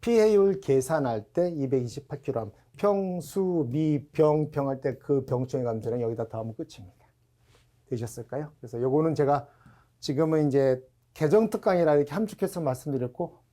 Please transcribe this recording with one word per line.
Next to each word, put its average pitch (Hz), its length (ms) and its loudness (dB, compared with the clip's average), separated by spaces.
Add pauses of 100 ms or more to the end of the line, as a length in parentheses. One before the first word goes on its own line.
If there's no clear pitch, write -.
피해율 208 580 4
계산할 131 640 0 (100)
때 175 160 2
이백이십팔 135 720 -4
킬로그램, 113 300 -6 (240)
평수, 185 960 -2
미, 151 380 0
병, 151 420 2
병 139 160 -2
할 135 140 -6
때 127 160 -4
그 139 280 0
병충해 127 380 -4
감소량 117 380 -4
여기다 113 260 -4
더하면 110 280 -10
끝입니다. - 380 -16 (920)
되셨을까요? 123 720 -10
그래서 117 220 -10
요거는 151 340 2
제가 143 320 2 (540)
지금은 156 460 0
이제 131 380 2 (280)
개정 202 360 2
특강이라 170 460 2
이렇게 147 180 0
함축해서 196 460 -4
말씀드렸고, 135 800 -6 (160)